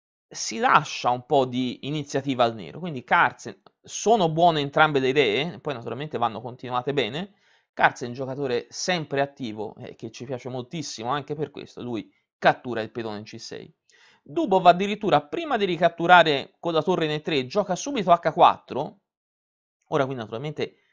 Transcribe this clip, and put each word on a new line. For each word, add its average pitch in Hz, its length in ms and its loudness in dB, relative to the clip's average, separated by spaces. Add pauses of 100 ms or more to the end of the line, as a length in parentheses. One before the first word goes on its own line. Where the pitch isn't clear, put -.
(300)
si - 300 -8
lascia 147 500 2
un 123 160 -2
po' 139 180 4
di 127 440 -4
iniziativa 139 580 0
al 117 100 0
nero. 95 240 -14
Quindi 156 240 -8
Carlsen, 139 580 0 (220)
sono 202 480 2
buone 160 300 4
entrambe 143 380 2
le 127 100 2
idee, 135 500 2
poi 147 140 -6
naturalmente 120 440 -8
vanno 113 220 -2
continuate 123 540 -6
bene. 143 400 -4 (400)
Carlsen - 340 0
è - 20 -8
un 120 60 -10
giocatore 131 540 -6
sempre 160 500 -4
attivo, 110 560 -6
eh, - 200 -16
che 117 140 -12
ci - 140 -14
piace 127 240 -10
moltissimo 123 640 -8
anche 143 260 -4
per 151 160 -6
questo, - 300 -16
lui 117 280 -8 (280)
cattura 123 440 0
il 107 80 -6
pedone 110 280 -8
in 107 80 -12
C 113 120 -16
sei. - 340 -14 (520)
Dubov 190 420 0
addirittura 180 560 4
prima 302 360 -6
di 202 80 0
ricatturare 170 920 4
con 170 120 -4
la 160 100 2
torre 175 240 0
in 151 60 -2
E 156 100 -4
tre 147 240 -2
gioca 185 300 -2
subito 202 360 -2
H 170 200 4
quattro. 131 680 2 (880)
Ora 160 160 2
qui 135 100 -6
naturalmente 120 600 -6 (160)